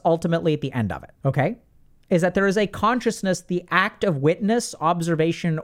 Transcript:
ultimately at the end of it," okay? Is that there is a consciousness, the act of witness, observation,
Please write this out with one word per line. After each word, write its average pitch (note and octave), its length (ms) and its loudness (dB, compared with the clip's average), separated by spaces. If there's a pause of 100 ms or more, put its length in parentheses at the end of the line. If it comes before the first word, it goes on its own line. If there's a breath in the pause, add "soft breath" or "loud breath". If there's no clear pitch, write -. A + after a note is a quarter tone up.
ultimately E3 500 2
at D3 80 -2
the C3+ 100 -4
end A2 200 -2
of C#2 120 -10
it," - 80 -20 (120)
okay? C#3+ 360 0 (500)
Is F3 140 2
that F3+ 100 4
there G3 140 2
is G3 100 2
a G#3 80 2
consciousness, G#3+ 760 -2
the F3 280 -4
act F#3+ 340 0
of F3 140 2
witness, G3+ 640 0
observation, E3 840 0